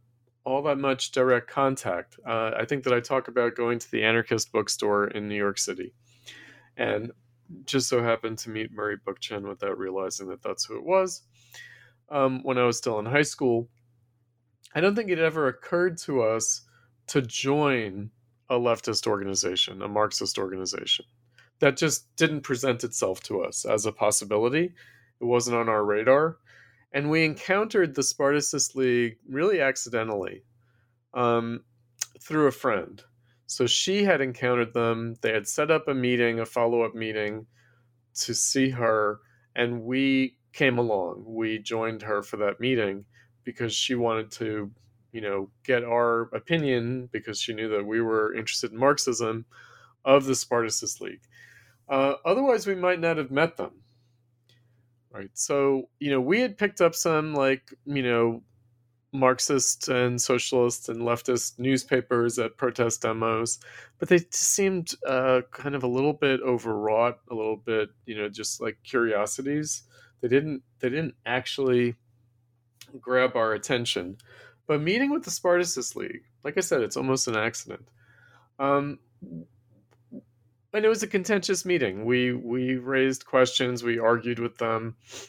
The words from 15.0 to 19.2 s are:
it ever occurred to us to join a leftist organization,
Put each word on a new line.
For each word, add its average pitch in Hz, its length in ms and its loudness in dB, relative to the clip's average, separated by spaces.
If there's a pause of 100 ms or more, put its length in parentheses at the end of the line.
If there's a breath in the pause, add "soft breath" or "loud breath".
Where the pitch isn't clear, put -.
it 170 100 0
ever 160 280 2
occurred 170 520 0
to 131 240 0
us 110 380 0 (460 soft breath)
to 143 140 2
join 120 880 0 (380)
a 127 60 0
leftist 117 520 0
organization, 98 720 -2